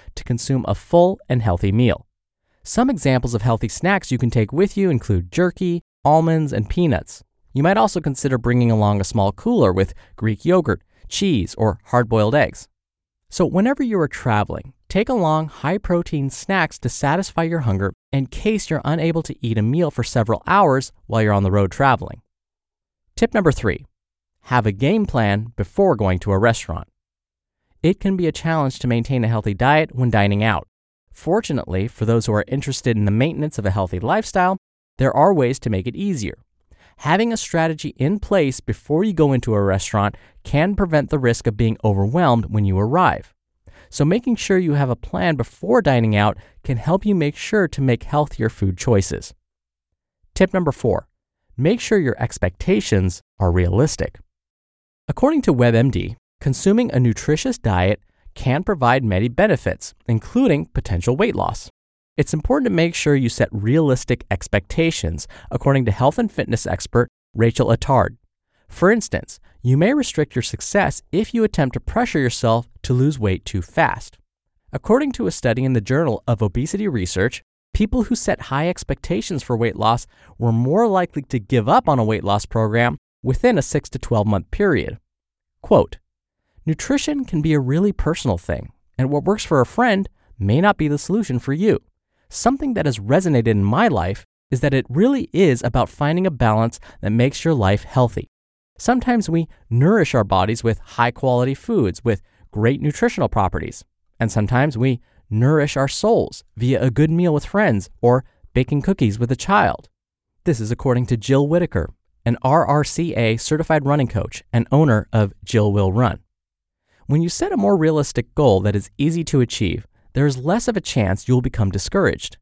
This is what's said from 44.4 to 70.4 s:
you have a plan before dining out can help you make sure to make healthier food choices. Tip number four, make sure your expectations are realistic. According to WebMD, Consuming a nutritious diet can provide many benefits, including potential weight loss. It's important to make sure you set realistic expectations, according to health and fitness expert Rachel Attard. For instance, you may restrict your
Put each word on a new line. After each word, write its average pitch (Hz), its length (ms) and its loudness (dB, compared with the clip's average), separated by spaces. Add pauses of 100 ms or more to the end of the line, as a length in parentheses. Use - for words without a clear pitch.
you 170 140 0
have 143 180 0
a 120 60 -2
plan 175 400 -2
before 190 440 0
dining 117 360 2
out 104 200 2 (280)
can 127 140 -4
help 180 280 0
you 208 80 2
make 147 220 0
sure 190 320 0
to - 120 -6
make 131 220 2
healthier 147 460 -2
food 95 280 -2
choices. - 560 0 (1040)
Tip 190 180 2
number 170 200 -2
four, - 340 -2 (500)
make 180 240 2
sure 208 200 0
your 131 200 -2
expectations 104 1000 0 (160)
are 90 140 2
realistic. 90 640 0 (880)
According 294 360 0
to 160 120 4
WebMD, 120 640 2 (240)
Consuming 202 520 0
a 131 80 2
nutritious 147 580 0
diet 95 420 0 (340)
can 135 280 -2
provide 131 400 0
many 104 260 0
benefits, - 640 -2 (120)
including 160 600 0
potential 110 500 -2
weight 214 180 0
loss. - 340 -6 (480)
It's - 180 -2
important 247 320 0
to 196 80 -2
make 170 200 0
sure 147 220 2
you 127 120 2
set - 220 -2
realistic 127 800 0
expectations, 101 960 -4 (240)
according 135 360 0
to - 60 0
health 135 260 0
and 226 120 0
fitness - 360 -4
expert - 420 -2 (260)
Rachel 117 340 2
Attard. 117 480 2 (520)
For 180 220 2
instance, - 500 -4 (220)
you 127 140 2
may 202 180 4
restrict 156 420 -2
your 131 60 -2